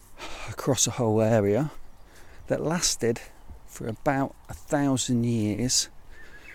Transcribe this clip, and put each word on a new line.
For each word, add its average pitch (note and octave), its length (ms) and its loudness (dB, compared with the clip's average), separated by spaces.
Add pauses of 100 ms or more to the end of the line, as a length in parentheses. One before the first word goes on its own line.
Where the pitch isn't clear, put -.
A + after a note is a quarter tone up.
(500)
across - 380 0
a A#2 40 0
whole A2 300 4
area A2 480 6 (800)
that C#3+ 160 0
lasted D3 580 0 (460)
for - 200 -10
about C3+ 480 0 (140)
a - 40 -10
thousand C3 720 0
years, A2+ 640 0 (640)